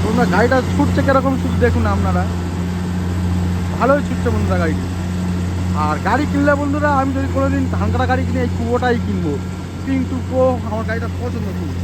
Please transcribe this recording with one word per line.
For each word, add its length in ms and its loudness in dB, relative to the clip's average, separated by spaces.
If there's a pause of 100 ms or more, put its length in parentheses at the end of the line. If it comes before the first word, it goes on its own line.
বন্ধুরা 320 2
গাড়িটা 220 4 (160)
ছুটছে 320 2
কিরকম 360 2
ছুট 120 -2 (100)
দেখুন 200 2 (120)
আপনারা, 280 0 (1500)
ভালোই 320 4
ছুটছে 280 0
বন্ধুরা 280 2
গাড়িটি। 240 0 (1000)
আর 100 0 (120)
গাড়ি 240 2
কিনলে 300 4
বন্ধুরা 280 0 (100)
আমি 180 0
যদি 180 0
কোনোদিন 280 2 (120)
ধান 180 0
কাটা 180 0
গাড়ি 160 0
কিনি 180 0
এই 120 0
কুবোটাই 480 0
কিনবো, 280 0 (500)
কিং 160 0 (100)
টু 80 -4 (100)
প্রো 160 2 (280)
আমার 180 -4
গাড়িটা 200 -2 (100)
পছন্দ 280 -4 (100)
খুব। 140 -4 (120)